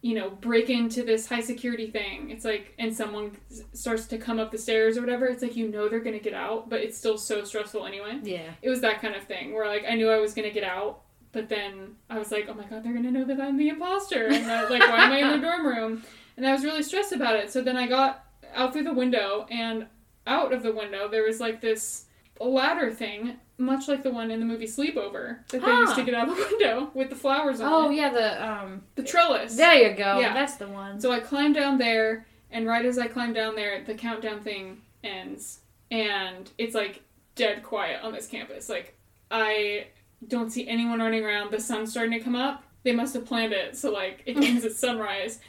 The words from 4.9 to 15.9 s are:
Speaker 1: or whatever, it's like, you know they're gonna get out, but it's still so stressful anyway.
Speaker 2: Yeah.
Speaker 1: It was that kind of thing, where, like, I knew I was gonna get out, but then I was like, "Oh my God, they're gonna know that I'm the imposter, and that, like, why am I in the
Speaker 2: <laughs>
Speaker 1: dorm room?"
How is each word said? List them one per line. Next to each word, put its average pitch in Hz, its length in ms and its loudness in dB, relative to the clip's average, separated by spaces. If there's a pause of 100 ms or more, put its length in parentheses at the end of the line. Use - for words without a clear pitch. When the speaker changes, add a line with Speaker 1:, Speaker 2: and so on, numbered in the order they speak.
Speaker 1:
or 247 40 -2
whatever, 247 260 0
it's 247 140 -2
like, 233 140 -2
you 226 140 -2
know 208 180 0
they're 226 140 0
gonna 214 180 -4
get 214 140 -4
out, 220 360 -6
but 226 120 -2
it's 220 160 -4
still 220 200 0
so 208 280 -4
stressful 208 400 -6
anyway. 202 380 -10
Speaker 2:
Yeah. 175 260 -8 (120)
Speaker 1:
It 240 80 0
was 254 120 0
that 214 180 2
kind 214 160 -6
of 196 80 -10
thing, 185 300 -8
where, 220 120 -2
like, 208 220 -2
I 233 80 0
knew 220 140 4
I 220 100 6
was 214 140 0
gonna 208 180 -4
get 208 140 -2
out, 190 380 -6 (280)
but 220 160 -6
then 196 480 -8 (140)
I 226 100 -6
was 208 140 -6
like, 208 160 -2
"Oh - 40 -10
my 214 120 -14
God, 220 180 -12
they're 233 100 -4
gonna 247 180 0
know 262 140 2
that 262 140 -2
I'm 277 160 0
the 302 140 2
imposter, 339 560 -2
and 277 200 2
that, 226 240 0
like, 247 120 4
why 403 240 8
am 269 80 8
I 277 60 4
in 285 220 4
the 330 60 -2
Speaker 2:
<laughs> - 0 -
Speaker 1:
dorm 339 180 0
room?" 226 380 -2 (320)